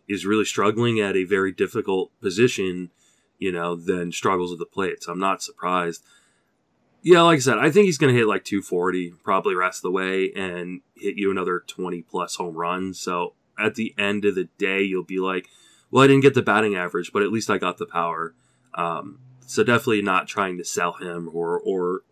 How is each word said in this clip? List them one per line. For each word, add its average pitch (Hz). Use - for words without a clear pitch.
is 92
really 107
struggling 113
at 98
a 95
very 95
difficult 95
position, 92
you 95
know, 87
then 87
struggles 90
at 82
the 85
plate. 95
So 87
I'm 87
not 95
surprised. 87
Yeah, 170
like 170
I 135
said, 120
I 143
think 202
he's 170
gonna 135
hit, 120
like, 98
two 101
forty 90
probably 95
rest 92
of -
the 95
way 95
and 90
hit 101
you 98
another 90
twenty 90
plus 90
home 87
runs. 90
So 87
at 107
the 113
end 101
of 98
the 90
day, 98
you'll 92
be 92
like, 92
"Well, 131
I -
didn't 139
get 135
the 123
batting 104
average, 90
but 101
at 98
least 110
I 104
got 87
the 87
power." 85
Um, 85
so -
definitely 117
not 92
trying 92
to 87
sell 87
him 87
or, 85
or, 92